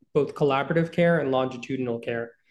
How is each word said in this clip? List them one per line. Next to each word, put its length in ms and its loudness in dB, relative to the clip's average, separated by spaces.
both 200 2
collaborative 560 0
care 280 4
and 120 0
longitudinal 680 -2
care. 320 -6